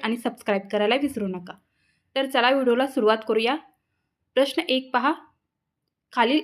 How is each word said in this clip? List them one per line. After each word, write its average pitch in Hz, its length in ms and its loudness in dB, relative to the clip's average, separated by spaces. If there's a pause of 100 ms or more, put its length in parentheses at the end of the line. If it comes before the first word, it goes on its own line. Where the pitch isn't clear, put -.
आणि 226 140 -2
सबस्क्राईब 202 440 -4 (100)
करायला 208 240 0
विसरू 269 320 -4
नका. 180 260 -10 (600)
तर 269 100 0
चला 254 260 2
व्हिडिओला 262 360 2
सुरुवात 220 300 2 (100)
करूया. 226 280 0 (760)
प्रश्न 277 360 0
एक 262 240 -2
पहा, 262 200 2 (960)
खालील 247 320 2